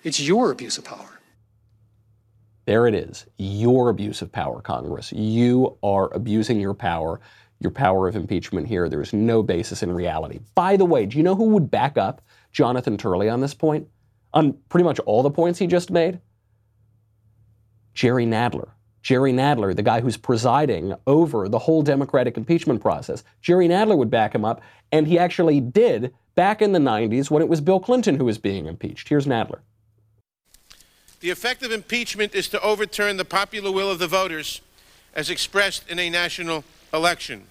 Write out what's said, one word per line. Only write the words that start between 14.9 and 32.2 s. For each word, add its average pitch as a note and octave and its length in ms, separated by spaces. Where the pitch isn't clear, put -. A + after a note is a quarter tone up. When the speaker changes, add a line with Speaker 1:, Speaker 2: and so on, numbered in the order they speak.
Speaker 2:
all A2 220
the C#3+ 80
points E3+ 280
he F#3+ 80
just F3 240
made? F3 300
Jerry B2 300
Nadler. A2+ 460
Jerry B2+ 300
Nadler, B2 420
the G#2 80
guy A2+ 180
who's A#2 160
presiding A#2+ 800
over C#3 420
the A2+ 100
whole D#3+ 240
Democratic C3+ 540
impeachment C#3 440
process. D#2 440
Jerry F3+ 260
Nadler G3 300
would A#2+ 140
back A2 240
him G#2+ 100
up, A2+ 160
and D#3 140
he E3+ 120
actually E3+ 420
did B2+ 520
back G3+ 280
in G#3+ 100
the F3+ 60
nineties A#2 520
when D3+ 120
it D3 60
was D#3 120
Bill F#3 200
Clinton A3+ 360
who B2+ 100
was G#2+ 120
being G2 280
impeached. - 420
Here's D3 180
Nadler. A2+ 340
Speaker 3:
The E3+ 100
effect A#3+ 320
of A#3 100
impeachment G#3+ 600